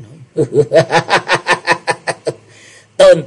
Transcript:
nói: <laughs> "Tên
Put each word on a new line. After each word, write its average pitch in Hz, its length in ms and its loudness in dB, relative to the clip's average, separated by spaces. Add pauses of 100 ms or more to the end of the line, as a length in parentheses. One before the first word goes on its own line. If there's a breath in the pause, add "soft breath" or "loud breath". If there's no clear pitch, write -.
nói: 147 420 -10
<laughs> - 0 - (2500 soft breath)
"Tên 180 300 4